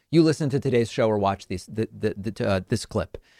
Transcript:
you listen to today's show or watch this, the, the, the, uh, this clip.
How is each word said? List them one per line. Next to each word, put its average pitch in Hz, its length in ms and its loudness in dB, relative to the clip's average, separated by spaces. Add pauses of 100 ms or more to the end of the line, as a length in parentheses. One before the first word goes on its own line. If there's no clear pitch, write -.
you 160 140 6
listen 156 260 2
to 139 100 0
today's 120 300 2
show 117 180 2
or 107 120 2
watch 98 260 0
this, 90 220 -8
the, 110 280 -4
the, 104 220 -2
the, 104 320 -4
uh, 95 200 2
this - 180 -2
clip. - 320 -6 (200)